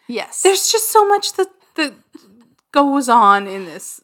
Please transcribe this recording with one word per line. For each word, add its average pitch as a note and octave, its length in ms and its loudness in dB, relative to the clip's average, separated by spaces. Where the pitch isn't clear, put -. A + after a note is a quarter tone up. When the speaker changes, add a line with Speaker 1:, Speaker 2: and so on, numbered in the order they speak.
Speaker 1:
Yes. - 360 -8
Speaker 2:
There's G4 280 0
just A4 200 -4
so G#4+ 160 4
much G4+ 280 -2
that, F#4+ 140 -2
that D4+ 180 -4
goes C#4 360 2
on G3+ 380 4
in F#3+ 180 -10
this - 400 -16